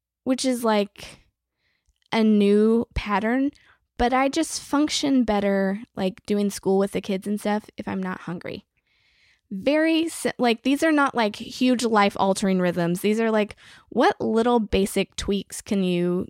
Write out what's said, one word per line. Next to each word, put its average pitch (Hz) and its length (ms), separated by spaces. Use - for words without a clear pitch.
which 262 220
is, 247 180
like, - 640
a 226 100
new 214 720
pattern, 220 560
but 240 160
I 269 160
just 311 320
function 285 640
better, 202 580
like, 190 300
doing 208 240
school 190 280
with 196 160
the 185 80
kids 196 260
and 208 120
stuff 208 360
if - 120
I'm 190 140
not 185 200
hungry. - 440
Very 311 580
si-, - 300
like, 240 260
these 285 200
are 320 80
not, 285 240
like, 214 200
huge 247 480
life-altering 196 800
rhythms. 175 400
These 214 180
are, 226 120
like, 214 260
what 294 320
little 226 400
basic 196 560
tweaks - 440
can 196 220
you 175 460